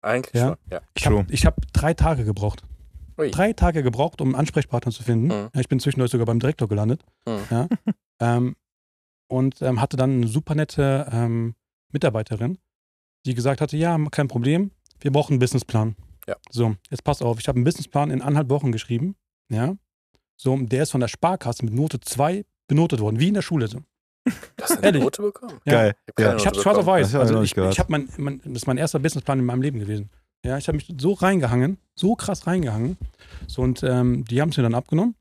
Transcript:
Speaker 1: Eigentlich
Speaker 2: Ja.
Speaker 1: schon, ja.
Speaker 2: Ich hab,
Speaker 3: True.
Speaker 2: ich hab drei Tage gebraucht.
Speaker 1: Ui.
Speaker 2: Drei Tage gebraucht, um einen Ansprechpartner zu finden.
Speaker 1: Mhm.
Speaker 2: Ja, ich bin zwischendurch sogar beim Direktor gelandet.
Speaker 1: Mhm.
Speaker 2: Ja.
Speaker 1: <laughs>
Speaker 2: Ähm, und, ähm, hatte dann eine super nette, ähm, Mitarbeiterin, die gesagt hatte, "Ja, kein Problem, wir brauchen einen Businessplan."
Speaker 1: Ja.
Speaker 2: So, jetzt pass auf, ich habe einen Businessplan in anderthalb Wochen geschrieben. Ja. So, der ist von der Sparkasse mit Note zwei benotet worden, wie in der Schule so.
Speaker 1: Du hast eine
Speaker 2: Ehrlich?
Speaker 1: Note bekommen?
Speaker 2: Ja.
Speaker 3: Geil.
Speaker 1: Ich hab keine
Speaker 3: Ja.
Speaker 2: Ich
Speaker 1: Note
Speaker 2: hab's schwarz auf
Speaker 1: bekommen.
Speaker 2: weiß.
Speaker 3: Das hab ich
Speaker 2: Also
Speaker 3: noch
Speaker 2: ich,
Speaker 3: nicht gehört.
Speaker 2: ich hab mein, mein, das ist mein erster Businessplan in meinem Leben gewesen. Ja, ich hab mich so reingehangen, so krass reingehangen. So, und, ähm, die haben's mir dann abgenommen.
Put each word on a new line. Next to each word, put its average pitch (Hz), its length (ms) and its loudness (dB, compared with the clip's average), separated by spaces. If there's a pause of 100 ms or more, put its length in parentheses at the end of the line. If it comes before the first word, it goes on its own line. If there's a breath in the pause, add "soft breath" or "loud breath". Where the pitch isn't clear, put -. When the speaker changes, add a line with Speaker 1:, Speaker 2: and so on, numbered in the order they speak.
Speaker 1:
Eigentlich 123 320 -4
Speaker 2:
Ja. 120 140 4
Speaker 1:
schon, - 80 -2 (140)
ja. 90 100 -8 (140)
Speaker 2:
Ich - 120 -2
hab, 110 80 4
Speaker 3:
True. 101 160 2
Speaker 2:
ich 143 160 2
hab - 260 0
drei 160 220 2
Tage 147 300 2
gebraucht. 104 380 -4 (560)
Speaker 1:
Ui. 147 120 -2
Speaker 2:
Drei 202 240 2
Tage 165 280 2
gebraucht, 127 380 0
um 143 80 0
einen 127 80 0
Ansprechpartner 135 560 0
zu - 100 -10
finden. 117 260 2
Speaker 1:
Mhm. 104 260 -2
Speaker 2:
Ja, 135 60 0
ich 123 80 -2
bin 131 120 0
zwischendurch 131 320 0
sogar 117 140 2
beim 117 140 2
Direktor 123 280 0
gelandet. 107 360 0 (220)
Speaker 1:
Mhm. 107 240 -6
Speaker 2:
Ja. 123 220 0
Speaker 1:
<laughs> 214 60 -2 (420)
Speaker 2:
Ähm, 120 360 0 (720)
und, 131 340 0
ähm, 127 180 0
hatte 139 160 0
dann 131 140 2 (120)
eine 117 40 0
super 147 300 -2
nette, 139 560 0
ähm, 117 420 -2 (380)
Mitarbeiterin, 117 680 -2 (680)
die 127 80 -2
gesagt 123 260 0
hatte, 147 160 -2
"Ja, 165 200 2 (140)
kein 143 160 0
Problem, 147 460 0 (280)
wir 143 120 -2
brauchen 147 220 2
einen 127 40 2
Businessplan." 113 560 0 (320)
Speaker 1:
Ja. 95 80 -6 (160)
Speaker 2:
So, 113 240 0 (160)
jetzt - 140 -10
pass 147 180 0
auf, 117 160 -2
ich - 80 -6
habe 123 120 0
einen 123 60 2
Businessplan 147 460 0
in 131 120 -2
anderthalb 143 280 0
Wochen 143 220 0
geschrieben. 120 420 -4 (360)
Ja. 127 260 -2 (600)
So, 131 200 0
der 127 260 0
ist 143 80 -2
von 127 100 0
der 117 80 0
Sparkasse 165 560 -2
mit 110 100 -2
Note 147 260 -2
zwei 170 440 -2 (220)
benotet 147 340 2
worden, 107 200 0
wie 165 80 4
in 208 60 2
der 196 80 0
Schule 131 260 -2
so. 117 120 -10 (440)
Speaker 1:
Du - 400 -8
hast 339 140 -2
eine - 80 2
Speaker 2:
Ehrlich? 170 180 4
Speaker 1:
Note - 180 -2
bekommen? 208 420 -8
Speaker 2:
Ja. 143 80 2
Speaker 3:
Geil. 110 220 4 (120)
Speaker 1:
Ich - 20 -18
hab - 80 -8
keine 110 140 4
Speaker 3:
Ja. 120 60 0
Speaker 2:
Ich 107 80 0
Speaker 1:
Note 190 40 4
Speaker 2:
hab's - 140 -2
schwarz 208 160 6
auf 185 60 2
Speaker 1:
bekommen. 185 140 4
Speaker 2:
weiß. 131 80 4
Speaker 3:
Das 110 80 -2
hab 143 60 4
ich - 20 6
Speaker 2:
Also 117 120 4
Speaker 3:
noch 110 60 4
Speaker 2:
ich, - 100 4
Speaker 3:
nicht - 40 -8
gehört. 95 180 2
Speaker 2:
ich 95 80 0
hab - 80 0
mein, 143 280 -2
mein, 143 280 -6
das 143 100 -10
ist 117 120 -6
mein 131 120 0
erster 156 200 0
Businessplan 139 400 -2
in 127 60 2
meinem 127 180 -2
Leben 139 160 -4
gewesen. 104 320 -6 (340)
Ja, 131 140 -2
ich - 100 -8
hab 160 60 0
mich 151 240 -6
so 165 140 0
reingehangen, 175 680 2 (160)
so 202 220 0
krass - 300 -6
reingehangen. 147 500 -2 (500 loud breath)
So, - 160 -4
und, 127 220 0
ähm, 127 400 2
die 117 160 0
haben's 156 160 0
mir 135 80 2
dann 113 100 2
abgenommen. 175 460 0